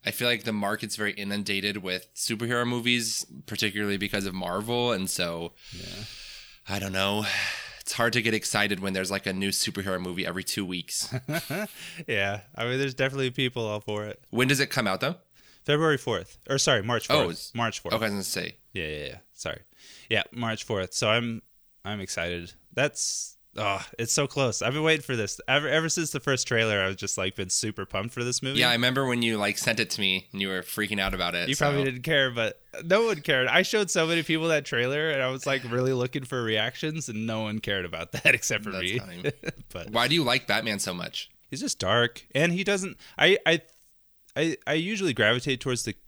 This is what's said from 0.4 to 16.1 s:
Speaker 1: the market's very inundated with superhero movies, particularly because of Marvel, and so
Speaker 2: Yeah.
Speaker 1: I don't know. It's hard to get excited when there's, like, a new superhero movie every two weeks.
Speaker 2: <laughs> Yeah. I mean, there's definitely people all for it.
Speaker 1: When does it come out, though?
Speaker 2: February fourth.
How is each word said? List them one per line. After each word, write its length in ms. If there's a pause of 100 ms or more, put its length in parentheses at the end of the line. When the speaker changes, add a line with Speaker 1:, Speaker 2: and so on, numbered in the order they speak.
Speaker 1:
the 100
market's 420
very 180
inundated 640
with 380
superhero 520
movies, 580 (220)
particularly 500
because 280
of 80
Marvel, 580
and 180
so 440 (220)
Speaker 2:
Yeah. 280 (680)
Speaker 1:
I 100
don't 140
know. 320 (560)
It's 120
hard 200
to 80
get 120
excited 460
when 140
there's, 180
like, 160
a 60
new 160
superhero 520
movie 240
every 180
two 220
weeks. 480 (140)
Speaker 2:
<laughs> 800
Yeah. 340 (140)
I 100
mean, 140
there's 140
definitely 380
people 340
all 140
for 260
it. 240
Speaker 1:
When 180
does 120
it 100
come 180
out, 140
though? 140 (500)
Speaker 2:
February 320
fourth. 400 (120)